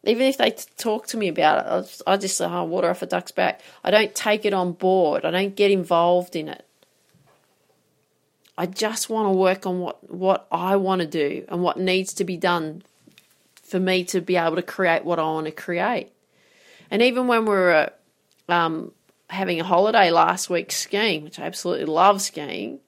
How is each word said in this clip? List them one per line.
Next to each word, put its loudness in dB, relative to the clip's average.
Even 2
if 0
they 2
t-, -14
talk -4
to -8
me -2
about 2
it, -8
I -2
just, -16
I 2
just -4
say, -2
"Oh, -4
water -2
off -4
a -6
duck's -6
back." -2
I 0
don't 2
take -2
it 2
on 0
board. 2
I 0
don't -2
get 4
involved 2
in -6
it. -14
I -2
just -4
wanna 2
work 2
on -2
what, -8
what 0
I 0
wanna 2
do -2
and -2
what 0
needs 0
to -4
be -4
done -2
for -4
me 0
to -2
be 0
able 0
to -2
create 0
what -2
I 0
wanna -4
create. -4
And 2
even 2
when 2
we 2
were, 4
um, 0
having -4
a -4
holiday 4
last 2
week -4
skiing, -2
which -18
I -8
absolutely -6
love 4
skiing -10